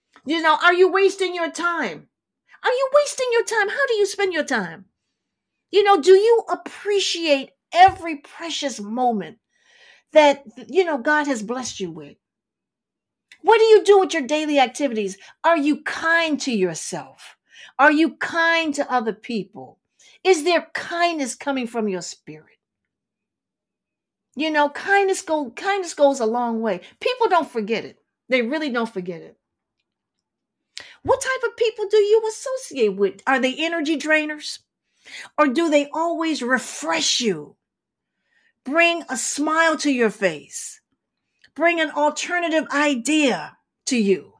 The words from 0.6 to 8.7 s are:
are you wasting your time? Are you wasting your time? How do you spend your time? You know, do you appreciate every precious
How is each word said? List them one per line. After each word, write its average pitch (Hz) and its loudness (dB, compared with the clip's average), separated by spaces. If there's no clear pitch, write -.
are 349 6
you 359 4
wasting 381 2
your 339 -4
time? 294 -6
Are - 0
you 523 0
wasting 554 2
your 453 2
time? 427 -2
How 539 -2
do 480 -2
you 415 2
spend 392 -2
your 311 -2
time? 185 -6
You 403 4
know, 392 4
do 359 8
you 453 6
appreciate 339 -2
every 339 4
precious 285 -8